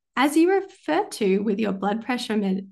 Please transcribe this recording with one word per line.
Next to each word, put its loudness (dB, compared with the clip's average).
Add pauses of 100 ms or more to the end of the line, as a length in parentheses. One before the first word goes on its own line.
(160)
as 2
you 4
referred -2
to 2
with -2
your 0
blood -2
pressure -4
med -2